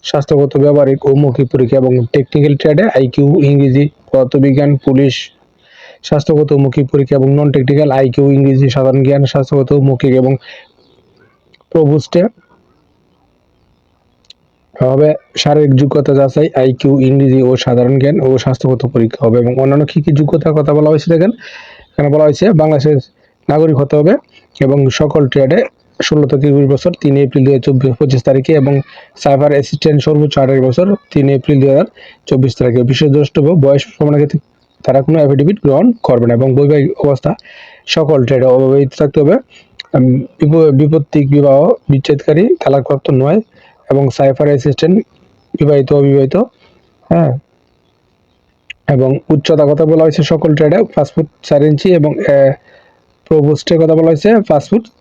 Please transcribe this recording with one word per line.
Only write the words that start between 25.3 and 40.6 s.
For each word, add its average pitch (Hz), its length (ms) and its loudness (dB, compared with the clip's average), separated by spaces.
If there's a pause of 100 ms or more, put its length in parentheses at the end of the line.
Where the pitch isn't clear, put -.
ষোলো 151 260 0
থেকে 139 220 -2
একুশ 143 180 2
বছর, 139 340 -2
তিন 143 160 0
এপ্রিল 139 280 0
দুই 139 100 2
হাজার 127 120 -2
চব্বিশ 131 300 0
পঁচিশ 131 260 -2
তারিখে 135 300 0
এবং 143 220 2 (420)
সাইফার 143 360 0
অ্যাসিস্ট্যান্ট 147 500 0
সর্বোচ্চ 151 360 0
আঠাশ 135 220 2
বছর, 131 260 0 (240)
তিন 139 180 0
এপ্রিল 139 320 0
দুই 139 80 2
হাজার 139 180 2 (400)
চব্বিশ 131 280 0
তারিখে। 127 280 0
বিশেষ 131 280 0
দ্রষ্টব্য 147 440 0
বয়স 139 300 2
প্রমাণের 147 360 -2
ক্ষেত্রে 151 180 -2 (460)
তারা 135 180 0
কোনো 151 160 0
অ্যাফিডেভিট 147 440 0
গ্রহণ 147 240 2 (160)
করবে 120 240 0
না 117 80 0
এবং 127 200 0
বৈবাহিক 143 340 2 (120)
অবস্থা 143 300 -2 (560)
সকল 156 380 0
ট্রেডে 127 220 0
অবহিত 135 520 2
থাকতে 151 220 -2
হবে। 151 140 2 (600)
উম, 127 100 2 (340)
বিপ-, 156 340 2